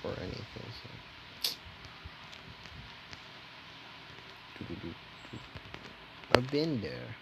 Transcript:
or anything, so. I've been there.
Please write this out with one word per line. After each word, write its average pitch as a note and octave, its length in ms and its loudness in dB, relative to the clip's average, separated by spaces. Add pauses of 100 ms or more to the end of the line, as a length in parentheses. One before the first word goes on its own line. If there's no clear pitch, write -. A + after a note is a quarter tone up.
or - 140 2
anything, - 480 -2 (160)
so. - 80 -8 (4000)
I've B2+ 160 8
been D3 300 8
there. A#2+ 420 0